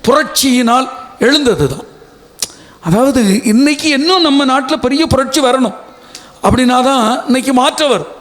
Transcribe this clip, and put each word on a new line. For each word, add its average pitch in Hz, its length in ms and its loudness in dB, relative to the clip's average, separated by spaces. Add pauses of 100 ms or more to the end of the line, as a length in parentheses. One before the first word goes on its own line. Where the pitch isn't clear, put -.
புரட்சியினால் 254 800 0 (300)
எழுந்தது 233 480 0
தான். - 180 -8 (920)
அதாவது 220 640 2
இன்னைக்கு 285 460 0
இன்னும் 320 320 0
நம்ம 285 240 2
நாட்டுல 269 300 0
பெரிய 277 300 -2
புரட்சி 269 360 -2
வரணும் 247 320 0 (720)
அப்படின்னா 247 400 2
தான் 254 420 0
இன்னைக்கு 262 280 -2
மாற்றம் 285 360 0
வரும். 190 320 -4